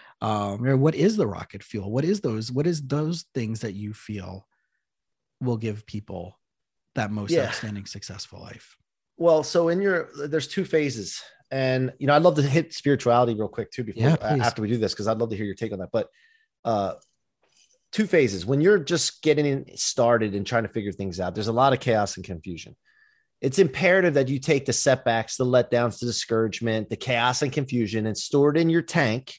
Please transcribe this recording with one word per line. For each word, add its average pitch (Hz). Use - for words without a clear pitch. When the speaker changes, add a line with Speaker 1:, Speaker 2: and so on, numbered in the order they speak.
Speaker 1:
Um, 104
you 127
know, 135
what 151
is 214
the 175
rocket -
fuel? 101
What 127
is 196
those, 113
what 139
is 165
those 156
things 113
that 110
you 104
feel 95
will 123
give 110
people 92
that 107
most 104
Speaker 2:
Yeah. 151
Speaker 1:
outstanding, 104
successful -
life? -
Speaker 2:
Well, 165
so 170
in 175
your, 190
there's 147
two 190
phases. 127
And, 131
you 135
know, 143
I'd 156
love 170
to 147
hit 143
spirituality 123
real 104
quick -
too, 127
before, 107
Speaker 1:
Yeah, 147
Speaker 2:
a-, -
Speaker 1:
please. 123
Speaker 2:
after 117
we 107
do 120
this, 107
'cause 101
I'd 110
love 117
to 107
hear 104
your 95
take 110
on 98
that. 90
But, -
uh, 101
two 214
phases. 104
When 135
you're 190
just -
getting 151
in, 139
started 117
and 98
trying 113
to 101
figure 101
things 95
out, 90
there's 104
a 113
lot 131
of 131
chaos 107
and 92
confusion. 85
It's 135
imperative 180
that 135
you 135
take 139
the 127
setbacks, 117
the 131
letdowns, 120
the 120
discouragement, 113
the 113
chaos 123
and 135
confusion, 113
and 107
store 143
it 147
in 165
your 165
tank 131